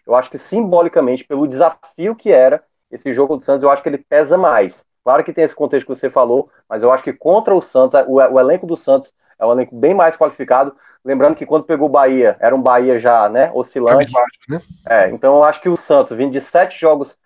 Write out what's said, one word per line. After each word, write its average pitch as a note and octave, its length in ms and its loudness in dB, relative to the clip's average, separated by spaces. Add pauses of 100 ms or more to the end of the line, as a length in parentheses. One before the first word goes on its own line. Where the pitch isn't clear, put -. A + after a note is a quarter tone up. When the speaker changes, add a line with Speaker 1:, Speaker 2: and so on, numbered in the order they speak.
Speaker 1:
eu A2+ 80 -2
acho B2+ 160 0
que - 60 -18
simbolicamente, E3+ 880 -2
pelo C#3+ 240 -4
desafio E3 680 -4
que A3 160 -6
era C3+ 320 4 (280)
esse B2 240 -10
jogo C3+ 140 0
contra C#3 140 -6
o - 40 -10
Santos, C#3 160 0
eu C#3+ 80 2
acho C#3 120 -2
que - 60 -6
ele D3 80 -6
pesa D3 400 0
mais. A#2+ 480 -2 (180)
Claro C#3+ 220 0
que E3 80 -10
tem E3 120 0
esse D3+ 100 -4
contexto C#3 320 -4
que C3+ 80 -10
você C3 160 -8
falou, B2+ 400 0 (180)
mas A2 140 -8
eu A#2+ 100 2
acho C3 100 -2
que C3 120 -8
contra G3 400 0
o F3 80 0
Santos, C3 440 0
o, C3 100 -2
o C3 220 4
elenco D3+ 280 0
do E3 100 -6
Santos C3+ 380 -2 (240)
É A2 80 -4
um A#2 60 0
elenco B2 240 -4
bem C#3+ 180 0
mais E3+ 220 0
qualificado. C#3+ 580 -2 (300)
Lembrando C#3 320 0
que C#3+ 100 -14
quando D3+ 180 -2
pegou D3+ 240 -2
o C3+ 40 -2
Bahia, C3 480 2
era A#2+ 140 2
um C3 60 -2
Bahia B2 380 2
já, A2+ 300 2
né, C3 260 0
oscilante. B2 440 0
Speaker 2:
Cabisbaixo, B2 400 -2 (100)
né? D#3 120 -8 (260)
Speaker 1:
É, G2+ 240 2
então C3+ 260 0
eu D3 80 4
acho D3+ 160 0
que - 80 -4
o F3 80 -2
Santos, C3 400 0
vindo C3 160 -4
de C3+ 80 -6
sete F3+ 380 -2
jogos D3+ 480 -2